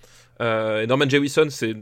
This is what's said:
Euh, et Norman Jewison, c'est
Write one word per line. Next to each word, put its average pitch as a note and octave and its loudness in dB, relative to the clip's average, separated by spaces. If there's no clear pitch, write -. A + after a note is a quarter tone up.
Euh, A2 0
et A2+ -2
Norman C3+ 2
Jewison, C#3+ 2
c'est A2+ -4